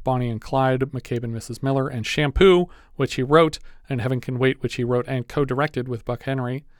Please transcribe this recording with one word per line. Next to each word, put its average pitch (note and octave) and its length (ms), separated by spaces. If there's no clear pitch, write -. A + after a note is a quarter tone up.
Bonnie B2 260
and A2 120
Clyde, C3 400
McCabe B2 420
and A#2 100
Missus A2+ 300
Miller, C3+ 240
and A2 180
Shampoo, F3 640
which - 180
he C3 80
wrote, D#3 380
and B2+ 120
Heaven B2+ 200
Can B2+ 180
Wait, C3 240
which B2 120
he B2 100
wrote B2 220
and B2+ 220
co-directed C3 580
with A#2+ 180
Buck A#2+ 200
Henry. C3 400